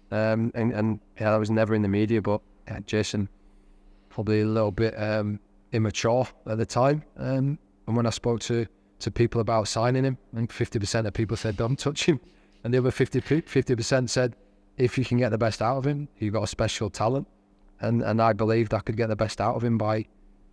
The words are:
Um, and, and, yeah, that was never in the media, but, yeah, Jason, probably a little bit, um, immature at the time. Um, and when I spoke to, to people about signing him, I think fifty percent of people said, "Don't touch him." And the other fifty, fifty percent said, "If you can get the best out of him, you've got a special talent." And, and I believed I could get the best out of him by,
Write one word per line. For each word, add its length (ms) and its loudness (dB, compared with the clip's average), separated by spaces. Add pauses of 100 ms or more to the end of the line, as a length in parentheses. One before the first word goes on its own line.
(120)
Um, 440 0
and, 180 0
and, 260 0 (180)
yeah, 140 2
that 60 4
was 120 0
never 240 2
in 100 2
the 40 2
media, 340 2
but, 200 0 (260)
yeah, 180 -10
Jason, 440 -2 (800)
probably 320 0
a 40 2
little 260 2
bit, 300 0
um, 380 -2 (320)
immature 560 2 (200)
at 100 -2
the 80 -2
time. 380 2 (140)
Um, 400 -2 (300)
and 80 -2
when 100 2
I 40 2
spoke 320 -2
to, 240 -2 (340)
to 120 -6
people 280 2
about 280 0
signing 360 0
him, 140 -2 (160)
I 40 -8
think 140 -4
fifty 280 -4
percent 280 -2
of 60 -4
people 240 -2
said, 180 -4
"Don't 240 -2
touch 260 -2
him." 140 4 (440)
And 100 0
the 60 4
other 120 2
fifty, 300 0
fifty 540 0
percent 340 0
said, 260 0 (420)
"If 200 2
you 80 0
can 120 0
get 120 2
the 80 0
best 240 0
out 160 0
of 80 -4
him, 320 -2
you've 160 -2
got 100 0
a 40 -2
special 420 -2
talent." 380 -2 (540)
And, 200 2
and 200 2
I 120 6
believed 400 0
I 60 0
could 180 -4
get 100 0
the 80 -2
best 240 -4
out 160 0
of 80 -4
him 140 2
by, 280 -2 (480)